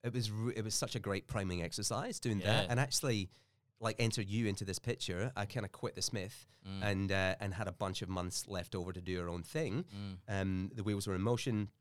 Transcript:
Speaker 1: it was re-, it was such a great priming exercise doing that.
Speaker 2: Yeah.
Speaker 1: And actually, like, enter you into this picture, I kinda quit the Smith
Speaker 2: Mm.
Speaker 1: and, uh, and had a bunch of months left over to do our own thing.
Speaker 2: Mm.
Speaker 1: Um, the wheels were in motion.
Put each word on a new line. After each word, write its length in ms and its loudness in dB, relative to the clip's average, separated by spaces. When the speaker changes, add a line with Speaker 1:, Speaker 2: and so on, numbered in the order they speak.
Speaker 1:
it 100 -2
was 160 2
re-, 260 0
it 80 -2
was 120 -2
such 200 0
a 40 0
great 260 0
priming 380 0
exercise 560 -2
doing 200 2
that. 260 6
Speaker 2:
Yeah. 40 -4
Speaker 1:
And 100 4
actually, 500 2
like, 200 0
enter 220 4
you 260 2
into 180 0
this 140 -2
picture, 560 -2
I 100 0
kinda 240 -4
quit 260 -6
the 60 -4
Smith 440 -4
Speaker 2:
Mm. 180 -4
Speaker 1:
and, 280 2
uh, 280 4
and 140 -2
had 140 -2
a 40 -2
bunch 300 -2
of 80 -4
months 380 -2
left 260 -4
over 180 -2
to 100 -6
do 200 -2
our 80 -4
own 140 -4
thing. 400 -2
Speaker 2:
Mm. 340 -8
Speaker 1:
Um, 460 0
the 100 -4
wheels 220 2
were 100 0
in 60 2
motion. 480 2